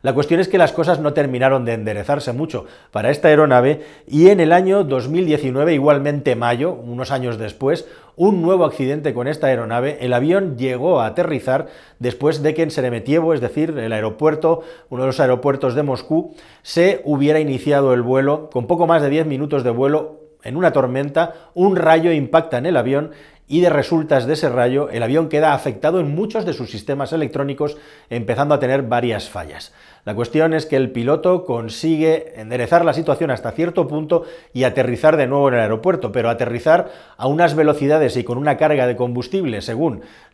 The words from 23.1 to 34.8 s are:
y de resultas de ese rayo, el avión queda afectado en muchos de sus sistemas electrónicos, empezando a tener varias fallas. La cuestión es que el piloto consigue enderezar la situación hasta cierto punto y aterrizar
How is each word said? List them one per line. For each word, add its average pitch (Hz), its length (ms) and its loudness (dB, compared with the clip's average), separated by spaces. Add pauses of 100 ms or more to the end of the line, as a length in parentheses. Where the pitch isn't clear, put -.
y 151 140 0
de 180 100 4
resultas 147 560 0
de 147 80 0
ese 151 140 -2
rayo, 127 420 0
el 113 120 -4
avión 147 260 0
queda 151 260 2
afectado 151 460 -2
en 147 140 -2
muchos 214 320 -4
de 247 80 -4
sus 123 160 -10
sistemas 139 420 -6
electrónicos, 143 640 -4 (340)
empezando 120 440 -2
a 139 60 0
tener 135 220 0
varias 117 460 -2
fallas. - 460 -14 (320)
La 104 80 -6
cuestión 151 380 0
es 156 140 -2
que 143 100 -2
el 131 160 0
piloto 160 540 0
consigue 156 920 -2
enderezar 120 460 0
la 160 80 2
situación 151 380 -2
hasta 117 220 -4
cierto 170 360 -2
punto 156 360 -2 (280)
y 127 120 -2
aterrizar 127 520 2